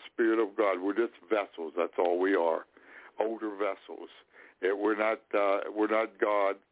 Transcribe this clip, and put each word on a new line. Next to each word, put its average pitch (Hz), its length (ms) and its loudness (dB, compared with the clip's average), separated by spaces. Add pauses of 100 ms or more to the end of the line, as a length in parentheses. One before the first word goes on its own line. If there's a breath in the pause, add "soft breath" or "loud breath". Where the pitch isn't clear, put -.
(120)
Spirit 113 260 2
of 101 160 -2
God. 98 240 2
We're 98 140 -2
just 113 200 -2 (140)
vessels. 87 480 -4
That's 85 220 -2
all 87 220 2
we 95 160 2
are, 82 300 0 (540 loud breath)
older 110 360 -4
vessels. 95 540 -8 (520 loud breath)
It, 98 160 0
we're 104 180 0
not, 110 260 0 (120)
uh, 101 420 0
we're 107 120 0
not 110 320 -2
God. 104 360 2 (160)